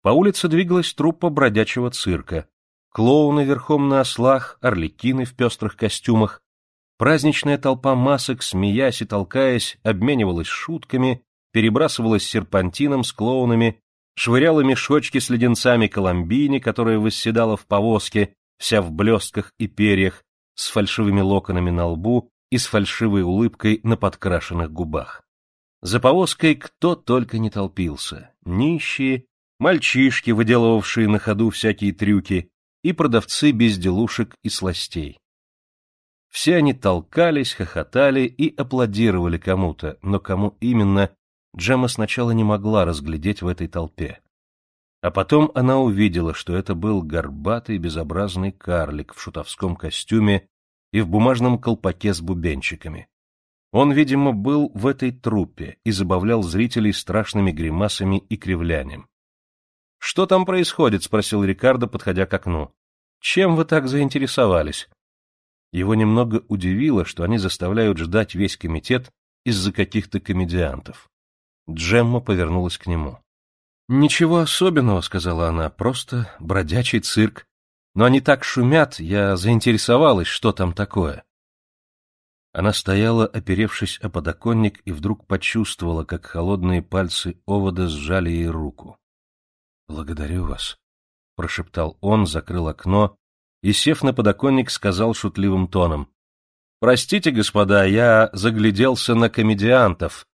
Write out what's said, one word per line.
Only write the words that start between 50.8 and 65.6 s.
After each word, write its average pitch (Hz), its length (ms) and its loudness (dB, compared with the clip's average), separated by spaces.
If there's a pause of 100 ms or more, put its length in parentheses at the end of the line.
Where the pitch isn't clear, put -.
и 104 100 0
в 98 60 -2
бумажном 120 520 2
колпаке 104 520 -2
с 85 100 -4
бубенчиками. 82 840 -8 (680)
Он, 139 160 4
видимо, 139 400 2
был 135 420 0
в 98 140 -4
этой 131 240 -2
труппе 110 720 -6
и 113 80 -2
забавлял 98 520 0
зрителей 107 500 0
страшными 101 580 -2
гримасами 92 800 -2
и 110 80 -6
кривлянием. 82 720 -6 (880)
«Что - 280 -2
там 185 200 2
происходит?» — 165 580 0
спросил 104 400 -2
Рикардо, 117 440 0
подходя 95 380 -4
к - 80 -6
окну. 85 400 -6 (460)
«Чем 175 380 2
вы 160 80 2
так 151 240 0
заинтересовались?» 127 1000 0 (840)